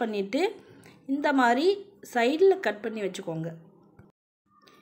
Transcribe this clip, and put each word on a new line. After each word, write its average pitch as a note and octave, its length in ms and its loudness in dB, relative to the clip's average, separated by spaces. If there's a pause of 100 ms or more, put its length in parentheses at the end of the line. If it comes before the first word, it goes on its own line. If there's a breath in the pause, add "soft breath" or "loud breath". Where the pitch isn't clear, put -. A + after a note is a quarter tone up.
பண்ணிட்டு, G#3+ 420 -2 (720 loud breath)
இந்த D4 140 -2 (120)
மாதிரி B3 260 4 (480)
சைடில் D#4 520 4
கட் G#3 200 -4
பண்ணி A3 200 -6
வச்சுக்கோங்க. E3 460 -8 (1300 soft breath)